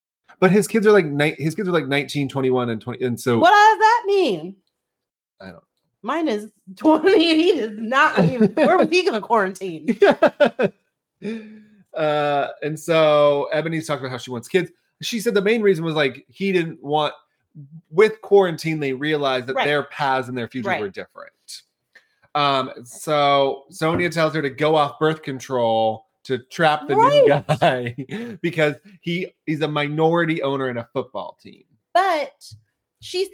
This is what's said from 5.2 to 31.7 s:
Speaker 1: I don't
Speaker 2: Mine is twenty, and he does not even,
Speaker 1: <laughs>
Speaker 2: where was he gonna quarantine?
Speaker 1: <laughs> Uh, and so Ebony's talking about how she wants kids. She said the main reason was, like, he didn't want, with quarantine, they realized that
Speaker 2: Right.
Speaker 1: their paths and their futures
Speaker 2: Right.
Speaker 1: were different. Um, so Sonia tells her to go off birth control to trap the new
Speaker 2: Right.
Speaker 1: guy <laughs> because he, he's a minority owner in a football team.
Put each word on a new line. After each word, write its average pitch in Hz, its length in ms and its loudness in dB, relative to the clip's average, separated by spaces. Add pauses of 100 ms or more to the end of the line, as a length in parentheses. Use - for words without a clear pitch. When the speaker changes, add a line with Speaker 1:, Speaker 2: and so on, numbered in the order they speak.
Speaker 1:
I 95 120 -18
don't 85 120 -20 (380)
Speaker 2:
Mine 311 260 -6
is 214 200 -6 (280)
twenty, 330 560 2
and 311 100 2
he 359 120 4
does 226 240 -4
not 254 460 0
even, 214 240 2
Speaker 1:
<laughs> 208 80 -2
Speaker 2:
where 311 220 4
was 320 120 2
he 359 160 2
gonna 233 160 0
quarantine? 190 840 -2
Speaker 1:
<laughs> 196 40 6 (1900)
Uh, 147 560 0 (120)
and 151 180 -6
so 151 720 4
Ebony's 156 360 -4
talking 135 180 -6
about 123 60 -8
how 123 80 -8
she - 100 -16
wants 120 180 -10
kids. - 220 0 (320)
She 233 180 -6
said 196 140 -2
the 196 80 2
main 220 220 0
reason 180 200 2
was, 160 120 -2
like, 139 340 -2
he 196 220 -4
didn't 170 320 -2
want, 147 300 -2 (760)
with 214 320 2
quarantine, 165 580 2
they 135 140 -4
realized 135 540 -2
that 131 80 -6
Speaker 2:
Right. 139 100 0
Speaker 1:
their 147 180 0
paths 131 440 -2
and 127 100 -8
their 117 100 -6
futures 131 220 -8
Speaker 2:
Right. 175 120 -2
Speaker 1:
were 101 80 -6
different. - 760 -18 (720)
Um, 139 360 0 (120)
so 139 880 0
Sonia 170 400 -2
tells 156 240 -2
her 156 80 -4
to - 80 -2
go 151 240 0
off 143 240 0
birth 156 240 0
control 113 800 -2 (200)
to 131 120 -4
trap 156 500 -2
the 403 80 0
new 427 60 4 (260)
Speaker 2:
Right. - 200 2 (120)
Speaker 1:
guy 139 760 -4
<laughs> - 60 -20
because 151 320 0 (260)
he, 175 320 -6 (140)
he's 151 140 -4
a 156 60 -2
minority 160 760 0
owner 135 260 -4
in 120 80 -8
a 117 160 -10
football 98 480 -10
team. - 220 -20 (320)